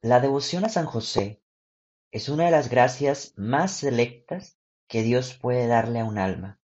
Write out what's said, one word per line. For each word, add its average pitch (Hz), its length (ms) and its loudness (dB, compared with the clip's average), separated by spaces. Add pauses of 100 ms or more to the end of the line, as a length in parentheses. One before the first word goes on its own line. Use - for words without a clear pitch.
La 123 160 6
devoción 139 460 0
a - 20 0
San 175 160 0
José 104 580 -4 (680)
es 110 180 -8
una 151 160 0
de 175 60 4
las 147 180 2
gracias 127 720 2
más 139 340 0
selectas 135 840 -4 (280)
que 113 160 -2
Dios 123 300 0
puede 123 340 -2
darle 117 340 2
a 113 40 -2
un 107 140 -4
alma 95 420 -4 (120)